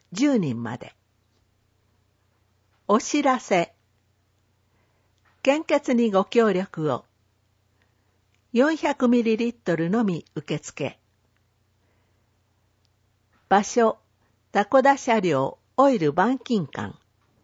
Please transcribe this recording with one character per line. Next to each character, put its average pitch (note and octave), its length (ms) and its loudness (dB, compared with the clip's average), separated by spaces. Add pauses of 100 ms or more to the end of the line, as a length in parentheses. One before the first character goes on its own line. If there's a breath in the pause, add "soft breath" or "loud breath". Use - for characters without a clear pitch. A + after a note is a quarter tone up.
(100)
十 C4 260 0
人 B2 280 -4
ま A#2 140 -10
で。 - 180 -18 (1900)
お G#3+ 120 2
知 D4 220 -4
ら C4 160 2
せ。 F3 340 -2 (1700)
献 D4 200 0
血 C#4+ 280 -2
に A#3 200 0
ご F#3+ 120 2
協 A3+ 280 0
力 E3 400 -4
を。 - 120 -6 (1500)
四 C#4+ 240 2
百 C4+ 320 0
ミ A#3+ 160 4
リ A3 120 0
リ A#3 140 -2
ッ - 20 -10
ト - 220 -4
ル E3 160 -2
の A3+ 140 0
み F3+ 200 -4 (120)
受 D3+ 220 -6
付。 - 420 -10 (2500)
場 G3 160 4
所、 A3+ 340 0 (540)
田 - 160 0 (280)
車 A3+ 220 0
両 D3 400 -2 (180)
オ C#4 140 4
イ A#3+ 80 0
ル D#3 120 0
板 G3+ 280 0
金 G3 300 -4
館。 - 260 -10 (500)